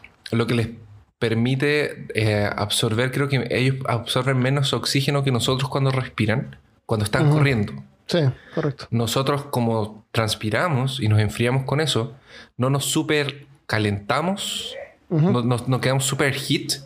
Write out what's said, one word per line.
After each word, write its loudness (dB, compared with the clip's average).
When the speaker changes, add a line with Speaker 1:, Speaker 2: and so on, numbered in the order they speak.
Speaker 1:
lo 2
que 0
les 0
permite, 0
eh, 2
absorber, 0
creo -2
que 0
ellos 2
absorben 0
menos 2
oxígeno 0
que 2
nosotros 0
cuando 0
respiran, -2
cuando 0
están 2
Speaker 2:
Ujú. 6
Speaker 1:
corriendo. 2
Speaker 2:
Sí, 0
correcto. -4
Speaker 1:
Nosotros, 0
como -2
transpiramos 0
y 0
nos 6
enfriamos 0
con 0
eso, 0
no 0
nos 0
supercalentamos, -2
Speaker 2:
Ujú. 2
Speaker 1:
no, 2
no, 2
no 0
quedamos 0
superheat -2